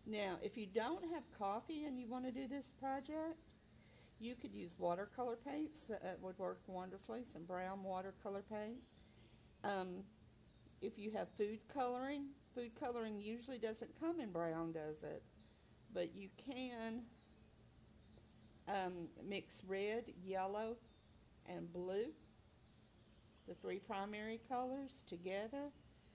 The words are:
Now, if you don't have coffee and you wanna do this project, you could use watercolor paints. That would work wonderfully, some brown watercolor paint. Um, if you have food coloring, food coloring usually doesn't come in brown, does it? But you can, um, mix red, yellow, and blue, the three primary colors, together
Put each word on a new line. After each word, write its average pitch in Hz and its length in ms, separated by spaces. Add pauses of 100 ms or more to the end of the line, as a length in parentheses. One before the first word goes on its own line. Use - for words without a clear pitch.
Now, 202 360
if - 140
you 214 120
don't 233 440
have 320 120 (140)
coffee 247 480
and 262 140
you 240 80
wanna 254 240
do 262 160
this 269 320
project, 302 580 (840)
you 233 140
could 240 180
use 175 260
watercolor 202 560
paints. 294 520
That 190 340
would 180 160
work 185 300
wonderfully, 190 580
some 165 180
brown 185 400
watercolor 196 600
paint. 214 340 (840)
Um, 190 400 (760)
if 214 180
you 208 120
have 190 160 (100)
food 214 220 (140)
coloring, 269 540 (260)
food 240 260
coloring 226 400
usually 233 380
doesn't 220 320 (100)
come 330 200
in 220 120
brown, 165 420
does 151 280
it? 151 220 (680)
But 175 240
you 196 220
can, 240 640 (1700)
um, 180 420 (140)
mix 190 420
red, 208 380 (200)
yellow, 196 540 (680)
and 170 260
blue, 190 400 (1300)
the 180 80
three 185 240
primary 214 680
colors, 262 600
together 208 640 (420)